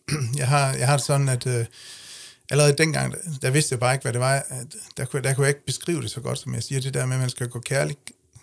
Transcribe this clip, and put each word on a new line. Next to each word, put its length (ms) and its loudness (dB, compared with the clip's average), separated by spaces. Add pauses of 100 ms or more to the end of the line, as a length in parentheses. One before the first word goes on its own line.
(120)
<clears throat> 240 0
jeg 100 0
har, 260 4
jeg 140 0
har 100 6
det 80 -2
sådan, 240 2
at, 180 0
øh, 180 0 (840)
allerede 280 6
dengang, 360 2
der, 40 -8 (240)
der 100 2
vidste 220 2
jeg 60 -2
bare 140 4
ikke, 100 -2
hvad 100 -2
det 80 0
var. 280 2
At 260 -12 (220)
der 80 -2
kunne, 180 -4
der 100 2
kunne 120 2
jeg 100 4
ikke 100 -18
beskrive 360 -4
det 100 -6
så 100 -10
godt, 180 -4
som 140 -8
jeg 100 -4
siger. 180 -2
Det 120 -4
der 120 0
med, 100 0
at 40 2
man 100 2
skal 200 -6
gå 100 -10
kærligt, 400 -2 (440)